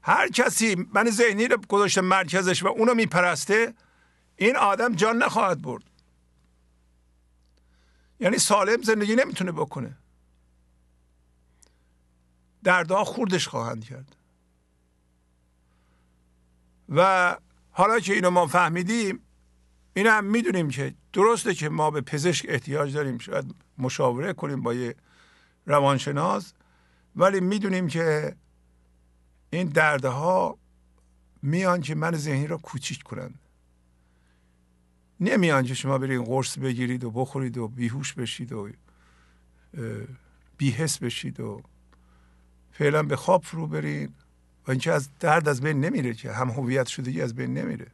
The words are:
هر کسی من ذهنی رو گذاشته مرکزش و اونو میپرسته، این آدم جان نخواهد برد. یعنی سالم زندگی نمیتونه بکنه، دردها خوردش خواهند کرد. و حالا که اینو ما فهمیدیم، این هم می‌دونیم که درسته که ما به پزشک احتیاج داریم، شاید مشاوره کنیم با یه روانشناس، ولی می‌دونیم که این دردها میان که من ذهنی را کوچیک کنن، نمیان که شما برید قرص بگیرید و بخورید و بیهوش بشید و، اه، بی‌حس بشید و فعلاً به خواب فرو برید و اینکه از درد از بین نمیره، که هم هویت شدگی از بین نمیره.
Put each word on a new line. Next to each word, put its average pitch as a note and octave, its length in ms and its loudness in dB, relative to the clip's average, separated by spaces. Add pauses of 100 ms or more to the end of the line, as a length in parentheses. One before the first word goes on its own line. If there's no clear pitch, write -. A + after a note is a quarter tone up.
هر F#3 280 2
کسی G#3+ 640 0
من G#3+ 160 4
ذهنی A3 380 2
رو A#3+ 100 2
گذاشته G3 440 2
مرکزش F#3 640 2
و F#3+ 40 0
اونو A3+ 260 2
میپرسته، G3 800 2 (640)
این A3+ 200 2
آدم G#3+ 400 2
جان A3 220 2
نخواهد G3 440 0
برد. A#2 220 -10 (2250)
یعنی G#3+ 180 2
سالم G#3 440 4
زندگی G#3+ 340 2
نمیتونه G#3+ 360 0
بکنه، D3 460 -8 (2750)
دردها F#3 400 4
خوردش F#3 440 -2
خواهند A#2 380 -8
کرد. C3 300 -18 (2750)
و F3+ 460 4 (360)
حالا A3 280 4
که F#3 140 -2
اینو F3+ 160 2
ما F3+ 180 4
فهمیدیم، F3+ 720 0 (760)
این G3+ 140 2
هم G#3+ 160 6
می‌دونیم G3 460 0
که C3+ 240 -6 (200)
درسته G#3 400 4
که D3+ 160 -4
ما D#3 220 0
به D3 100 -4
پزشک D3 480 -2
احتیاج C#3+ 440 -2
داریم، C3+ 240 -4
شاید C3 380 -6 (220)
مشاوره C3 560 -2
کنیم C#3+ 280 -6
با A#2+ 120 -4
یه B2 220 -6 (680)
روانشناس، C#3+ 880 0 (640)
ولی F#3+ 240 4
می‌دونیم F#3 480 0
که D3+ 480 0 (1160)
این F3 160 -2
دردها D3+ 920 2 (840)
میان F3+ 400 2
که D3 140 -6
من D#3+ 200 -2
ذهنی D3 320 -2
را D#3+ 100 -6
کوچیک - 460 -10
کنن، G2 300 -12 (1900)
نمیان F3 460 4
که B2+ 80 -6
شما C3+ 240 -2
برید C3 240 -2
قرص B2 360 -2
بگیرید B2+ 460 -4
و A#2 80 -8
بخورید B2+ 460 -4
و A2+ 100 -6
بیهوش A#2+ 460 -6
بشید A#2+ 380 -10
و، G#2+ 180 -10 (1040)
اه، C3+ 100 -12 (720)
بی‌حس C#3 400 0
بشید - 420 -8
و G#2+ 220 -10 (1120)
فعلاً D3+ 320 2
به C#3+ 120 -2
خواب F3+ 280 2
فرو D#3+ 240 -10
برید D3 460 -6 (540)
و C3 40 -2
اینکه C3 200 0
از D3 180 0 (100)
درد D#3+ 280 2
از C3+ 140 0
بین D3 180 0
نمیره، C#3 340 -2
که A2+ 200 -12
هم B2 160 -2
هویت B2+ 380 -2
شدگی C#3 340 -6
از A#2 140 -4
بین B2+ 180 -6
نمیره. - 400 -8